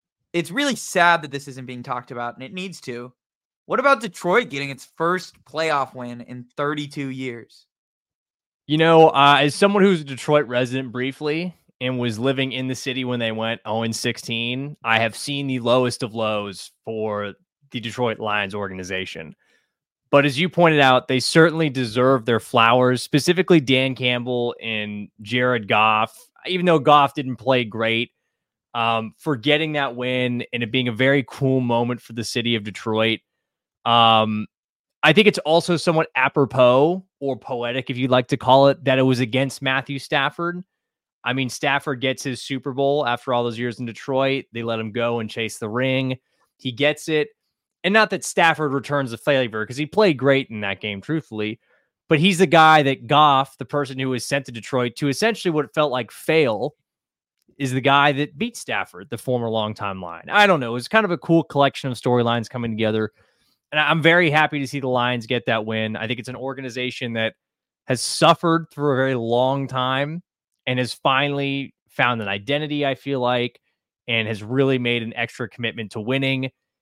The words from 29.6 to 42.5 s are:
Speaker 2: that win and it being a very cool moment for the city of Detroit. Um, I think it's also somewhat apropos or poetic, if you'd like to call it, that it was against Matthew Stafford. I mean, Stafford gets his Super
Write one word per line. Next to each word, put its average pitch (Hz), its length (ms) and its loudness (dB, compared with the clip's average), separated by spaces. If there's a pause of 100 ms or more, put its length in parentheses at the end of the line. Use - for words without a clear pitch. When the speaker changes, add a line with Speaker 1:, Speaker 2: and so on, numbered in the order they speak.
Speaker 2:
that 139 240 -4
win 123 560 -4
and 120 100 -4
it 110 80 -6
being 127 160 0
a 120 60 -2
very 131 340 2
cool 135 320 0
moment 120 420 -2
for - 120 -20
the 117 100 -6
city 117 320 -2
of 107 80 -4
Detroit. 110 560 -2 (640)
Um, 110 640 4 (560)
I 151 80 8
think 190 160 6
it's 190 120 4
also 170 360 2
somewhat 160 400 0
apropos 135 920 4 (140)
or 135 180 -4
poetic, 123 520 -6
if 127 80 -6
you'd 127 140 0
like 127 180 2
to 139 80 0
call 139 320 6
it, 135 160 -2
that 131 140 2
it 131 40 4
was 131 160 2
against 127 420 -2
Matthew 135 380 -4
Stafford. 170 640 -4 (640)
I 123 80 -2
mean, 131 160 -2
Stafford 139 500 -2
gets 131 240 -4
his 127 180 -6
Super 135 300 -8